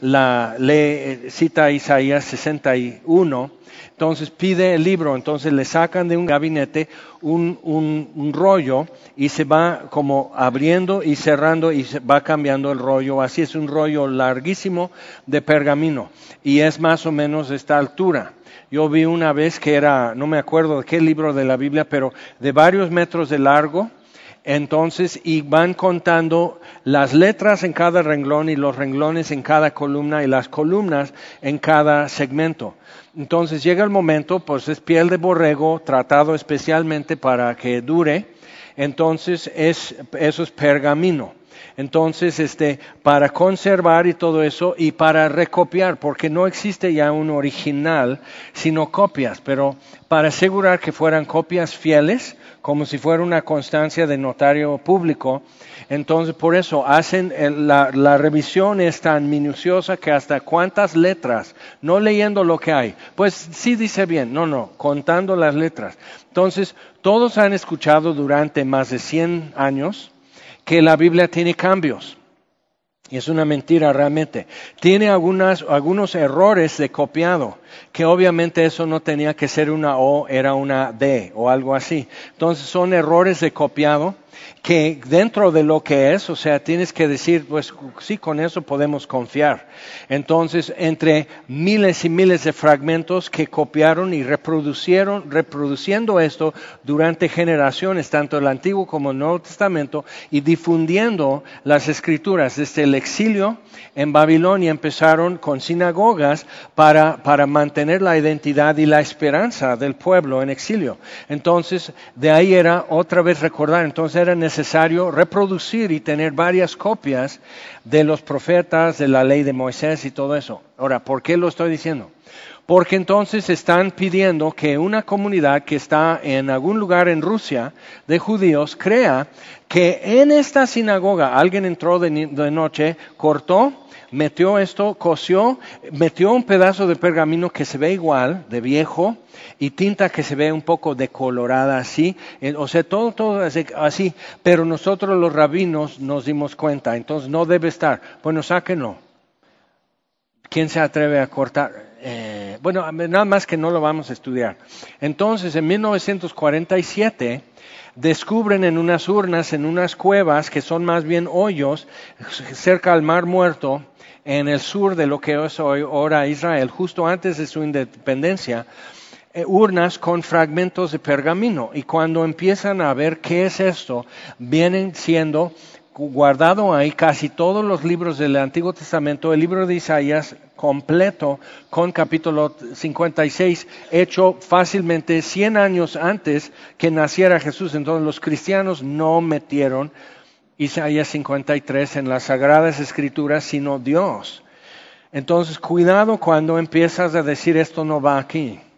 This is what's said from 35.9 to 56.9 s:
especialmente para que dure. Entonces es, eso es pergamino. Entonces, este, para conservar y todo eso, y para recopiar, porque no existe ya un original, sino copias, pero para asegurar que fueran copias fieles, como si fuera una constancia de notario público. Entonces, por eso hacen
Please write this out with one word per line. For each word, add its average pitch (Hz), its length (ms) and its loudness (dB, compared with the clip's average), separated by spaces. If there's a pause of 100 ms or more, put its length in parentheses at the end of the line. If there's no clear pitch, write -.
especialmente 156 840 -2
para 123 400 0
que 123 240 -4
dure. 156 460 0 (500)
Entonces 160 800 -2
es, 160 400 -2 (180)
eso 151 300 -2
es 160 80 -6
pergamino. 147 840 0 (440)
Entonces, 160 640 -2
este, 147 400 -2 (240)
para 143 240 6
conservar 180 800 2
y 170 60 0
todo 165 280 0
eso, 156 340 -2
y 160 140 0
para 156 380 2
recopiar, 170 680 0
porque 147 300 -4
no 175 200 0
existe 185 440 -4
ya 147 200 2
un 156 180 -2
original, 143 920 -2 (320)
sino 156 380 -2
copias, 139 500 -2
pero 139 360 -2 (320)
para 156 200 4
asegurar 185 520 2
que 160 100 -6
fueran 156 340 0
copias 165 520 -4
fieles, 156 600 0 (260)
como 147 220 -4
si 143 140 -8
fuera 165 240 0
una 175 200 0
constancia 156 640 -2
de 143 100 -2
notario 143 600 0
público. 170 640 -2 (460)
Entonces, 160 460 -2
por 165 220 2
eso 160 280 0
hacen 165 520 2